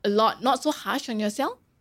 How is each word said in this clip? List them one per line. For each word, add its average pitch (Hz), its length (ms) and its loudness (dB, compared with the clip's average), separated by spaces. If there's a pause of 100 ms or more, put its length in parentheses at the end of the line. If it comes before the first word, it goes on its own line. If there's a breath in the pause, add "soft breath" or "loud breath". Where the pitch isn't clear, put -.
a 208 40 2
lot, 208 340 2
not 262 220 2
so 302 80 2
harsh 269 360 -4
on 220 120 -4
yourself. 262 380 -2 (220)